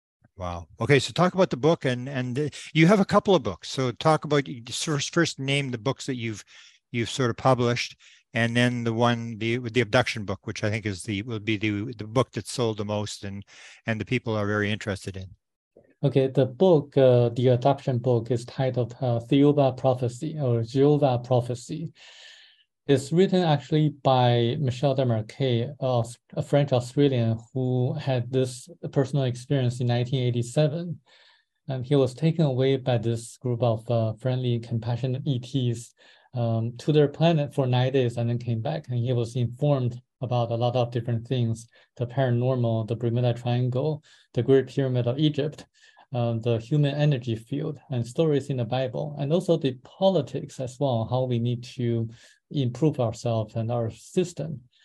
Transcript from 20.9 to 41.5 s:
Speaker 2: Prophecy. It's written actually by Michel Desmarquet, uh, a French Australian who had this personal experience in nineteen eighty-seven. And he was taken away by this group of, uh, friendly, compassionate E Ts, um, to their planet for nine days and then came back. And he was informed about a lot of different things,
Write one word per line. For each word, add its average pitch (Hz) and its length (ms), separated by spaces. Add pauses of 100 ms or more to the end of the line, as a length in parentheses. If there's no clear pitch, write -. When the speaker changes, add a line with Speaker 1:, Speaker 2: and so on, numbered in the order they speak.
Speaker 2:
Prophecy. 127 680 (920)
It's 135 240
written 185 320
actually 151 460 (160)
by 123 560
Michel 135 340
Desmarquet, 120 840
uh, 123 240 (300)
a - 80
French 143 300
Australian 120 640 (160)
who 127 420
had 131 360
this 131 380 (240)
personal 135 320
experience 127 560
in 123 80
nineteen 123 340
eighty-seven. 147 800 (640)
And 131 180
he 143 120
was 127 180
taken 160 300
away 135 320
by 131 220
this 113 400
group 120 220
of, 113 300
uh, 113 300
friendly, 127 400
compassionate 120 640
E 127 140
Ts, 123 520 (420)
um, 117 440
to - 140
their 147 160
planet 156 440
for 135 140
nine 127 260
days 123 260
and 117 120
then 120 80
came 117 220
back. 156 280
And 123 100
he 123 140
was 117 220
informed 127 640 (200)
about 120 320
a - 20
lot 120 220
of 123 160
different 117 340
things, 117 400 (300)